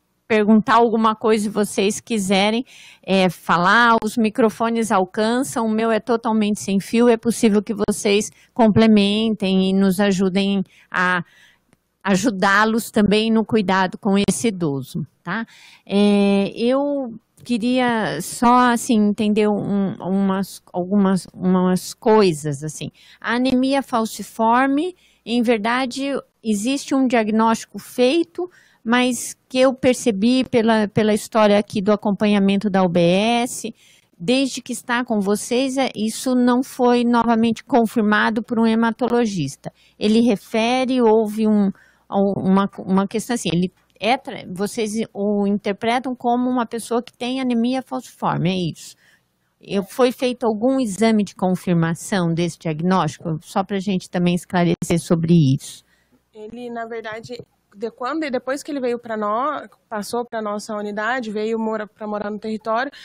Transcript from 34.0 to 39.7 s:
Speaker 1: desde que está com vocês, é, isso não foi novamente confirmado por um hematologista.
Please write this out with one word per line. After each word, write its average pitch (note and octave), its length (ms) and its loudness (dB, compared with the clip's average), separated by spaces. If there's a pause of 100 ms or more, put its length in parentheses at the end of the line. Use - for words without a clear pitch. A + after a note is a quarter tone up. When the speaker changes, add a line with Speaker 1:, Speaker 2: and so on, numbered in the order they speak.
Speaker 1:
desde B3 420 -2
que B3 120 -10
está A#3+ 320 -4
com G#3+ 160 -2
vocês, A#3+ 560 -2
é, C4 180 0
isso A3 400 -2
não B3 260 4
foi B3 440 2
novamente A#3 580 2
confirmado A3 800 0
por A3+ 160 -4
um A3+ 80 4
hematologista. A3+ 1040 -2 (260)